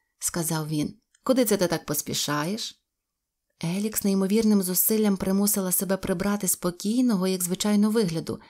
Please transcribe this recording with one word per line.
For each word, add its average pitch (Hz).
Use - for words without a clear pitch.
сказав 160
він. 151
"Куди 262
це 208
ти 175
так 165
поспішаєш?" 147
Елікс 202
неймовірним 202
зусиллям 202
примусила 196
себе 190
прибрати 190
спокійного, 202
як 190
звичайно, 208
вигляду. 170